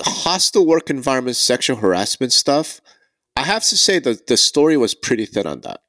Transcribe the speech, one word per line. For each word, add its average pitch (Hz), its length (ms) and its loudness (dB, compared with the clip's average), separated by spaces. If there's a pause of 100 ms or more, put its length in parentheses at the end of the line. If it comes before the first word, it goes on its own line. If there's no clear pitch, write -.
hostile - 640 0
work 160 260 2
environment, 127 460 -2
sexual 123 420 0
harassment 104 540 0
stuff, - 480 0 (560)
I 127 60 -2
have 208 220 -2
to 214 120 0
say 190 220 2
that 120 300 -2
the 120 80 4
story 151 400 4
was 117 180 2
pretty 110 320 -2
thin 98 220 -4
on 69 140 -10
that - 260 -14